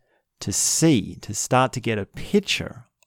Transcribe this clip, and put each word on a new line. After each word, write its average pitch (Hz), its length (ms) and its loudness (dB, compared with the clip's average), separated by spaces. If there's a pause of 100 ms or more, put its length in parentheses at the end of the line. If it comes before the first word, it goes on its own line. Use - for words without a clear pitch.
(400)
to - 140 -4
see, 123 680 2
to - 120 -10
start 127 400 0
to 123 80 -6
get 110 160 -2
a 98 80 -4
picture - 800 -2 (220)